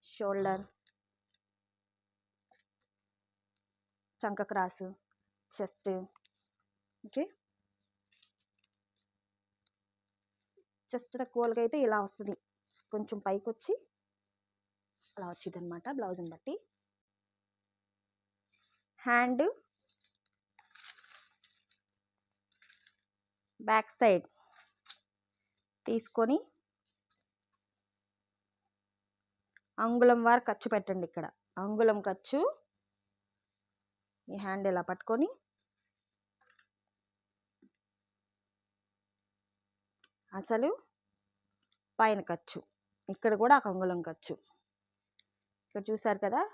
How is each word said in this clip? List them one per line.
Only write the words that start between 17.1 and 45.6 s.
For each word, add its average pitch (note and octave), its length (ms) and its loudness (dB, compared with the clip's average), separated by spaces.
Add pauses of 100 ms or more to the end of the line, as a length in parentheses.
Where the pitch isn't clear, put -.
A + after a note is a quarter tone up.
హ్యాండ్ B3 360 2 (4000)
బ్యాక్ A3 300 4
సైడ్ G3 260 6 (1600)
తీసుకొని A3+ 480 0 (3500)
అంగుళం A#3+ 420 6
వారు A#3+ 220 8
ఖర్చు G#3 240 -4
పెట్టండి. F#3+ 360 -2
ఇక్కడ D#3+ 160 -8 (380)
అంగుళం G#3+ 440 2
ఖర్చు G3+ 320 -4 (1900)
ఈ G3+ 100 -10
హ్యాండ్ G3 280 -4
ఇలా F3+ 180 0
పట్టుకొని A3+ 380 0 (4000)
అసలు A3+ 300 0 (1300)
పైన A3 180 4 (100)
ఖర్చు, - 300 -8 (540)
ఇక్కడ G#3+ 280 2
కూడా B3 180 8
ఒక A3+ 140 -4
అంగుళం F3+ 340 -2
ఖర్చు. - 280 -10 (1300)